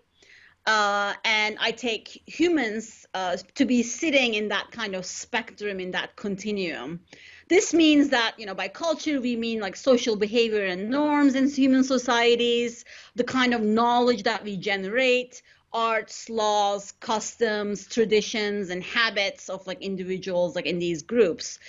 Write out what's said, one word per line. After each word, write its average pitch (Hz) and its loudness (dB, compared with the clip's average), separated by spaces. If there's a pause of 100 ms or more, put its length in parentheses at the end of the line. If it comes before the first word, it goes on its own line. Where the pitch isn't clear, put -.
(680)
uh, 202 2 (120)
and 214 0
I 226 0
take - -8
humans, 247 -2
uh, 185 -2 (200)
to 269 2
be 240 2
sitting 254 0
in 214 -2
that 202 -4
kind 214 -6
of 185 -8
spectrum, 208 -8
in 185 -6
that 175 -6
continuum. 185 -6 (480)
This 381 4
means 302 6
that, 233 0
you 220 -12
know, 190 -10
by 190 -4
culture, 302 -2
we 240 -2
mean, 226 -4
like, 190 -6
social 240 2
behavior 214 0
and 190 -4
norms 285 2
in 269 4
human 262 4
societies, 240 2 (300)
the 240 0
kind 247 2
of 226 0
knowledge 240 4
that 208 0
we 202 -8
generate, 226 -2 (300)
arts, 226 -2
laws, 208 0
customs, 208 -2
traditions, 208 0
and 180 -6
habits 208 -2
of, 190 -10
like, 180 -10
individuals, 185 -4
like, - -4
in 175 -2
these 170 -2
groups. - 0 (100)